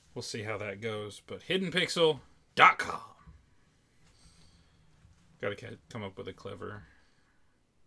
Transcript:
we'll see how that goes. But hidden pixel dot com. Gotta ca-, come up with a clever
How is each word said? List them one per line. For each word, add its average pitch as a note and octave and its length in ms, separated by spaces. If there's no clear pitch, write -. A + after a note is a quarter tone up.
we'll B2+ 60
see A#2 220
how G#2+ 160
that G2+ 200
goes. G#2+ 480
But F#2+ 160
hidden F3+ 300
pixel E3 480
dot D3+ 240
com. - 220
Gotta G#2 140
ca-, A2 220
come A2 140
up G2 140
with G2 120
a F#2+ 40
clever G2+ 500